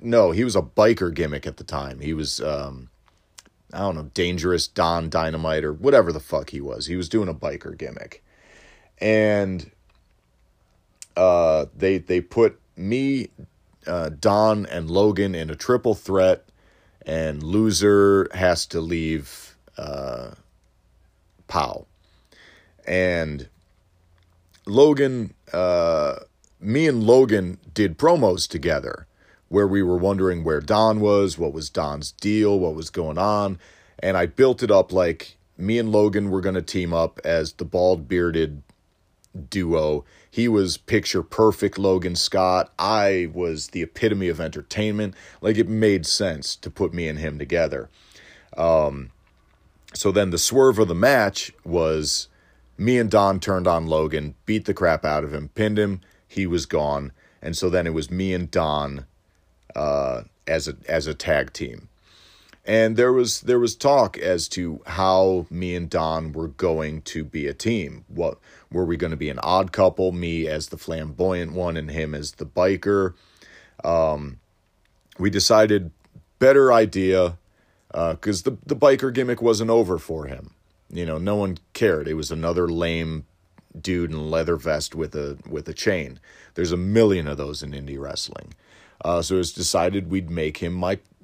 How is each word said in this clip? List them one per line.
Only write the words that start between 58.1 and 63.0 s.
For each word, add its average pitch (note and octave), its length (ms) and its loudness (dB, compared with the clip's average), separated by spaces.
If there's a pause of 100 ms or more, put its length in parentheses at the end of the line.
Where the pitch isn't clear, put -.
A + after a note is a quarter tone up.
me F#2 240 -4
and F2 160 -6
Don, D2 560 -2 (680)
uh, C#2 460 -2 (260)
as D#2 180 -2
a, C#2 100 -10 (120)
as D#2 180 -2
a D2+ 80 -6
tag D2 380 -2
team. - 360 -12 (800)
And A2 300 4
there B2 160 6